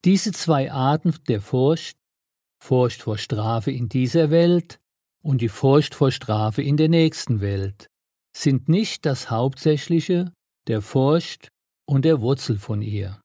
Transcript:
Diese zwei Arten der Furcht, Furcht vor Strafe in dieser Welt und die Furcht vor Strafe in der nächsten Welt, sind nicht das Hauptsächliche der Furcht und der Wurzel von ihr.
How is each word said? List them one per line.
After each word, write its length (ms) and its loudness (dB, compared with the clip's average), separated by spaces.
Diese 280 2
zwei 400 0
Arten 420 0
der 120 0
Furcht, 560 0
Furcht 420 0
vor 140 -4
Strafe 540 -4
in 180 -6
dieser 440 0
Welt 480 2
und 180 0
die 80 0
Furcht 460 2
vor 160 2
Strafe 500 -2
in 160 0
der 120 2
nächsten 520 2
Welt, 460 -6
sind 320 0
nicht 380 0
das 240 -4
Hauptsächliche 1000 0
der 160 -2
Furcht 680 -2
und 180 0
der 160 4
Wurzel 380 -2
von 240 -6
ihr. 420 -8